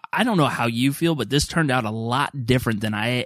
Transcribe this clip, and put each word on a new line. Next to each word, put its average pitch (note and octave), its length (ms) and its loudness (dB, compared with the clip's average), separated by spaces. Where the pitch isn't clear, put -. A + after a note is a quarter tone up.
I F3+ 120 2
don't A#3 140 2
know D3+ 100 6
how A#2+ 200 -2
you B2 260 2
feel, E3 220 0
but A2 140 -4
this C#3 180 2
turned D#3+ 240 0
out B2+ 140 0
a G#2+ 60 -4
lot A#2+ 540 -4
different A#2 360 0
than G#2+ 120 -4
I A#2 320 -2